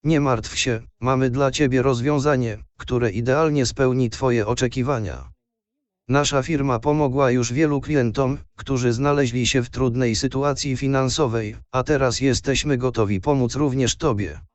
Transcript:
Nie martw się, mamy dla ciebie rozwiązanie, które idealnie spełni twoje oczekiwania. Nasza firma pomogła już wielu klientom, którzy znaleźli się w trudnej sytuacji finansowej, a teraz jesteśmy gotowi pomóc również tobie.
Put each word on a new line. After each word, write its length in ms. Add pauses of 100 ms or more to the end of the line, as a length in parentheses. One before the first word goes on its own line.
Nie 160
martw 380
się, 240 (180)
mamy 300
dla 200
ciebie 320
rozwiązanie, 760 (180)
które 340
idealnie 560
spełni 440
twoje 360
oczekiwania. 840 (800)
Nasza 340
firma 360
pomogła 520
już 220
wielu 280
klientom, 580 (180)
którzy 360
znaleźli 540
się 160
w 80
trudnej 460
sytuacji 600
finansowej, 800 (160)
a 100
teraz 380
jesteśmy 580
gotowi 420
pomóc 360
również 400
tobie. 440 (140)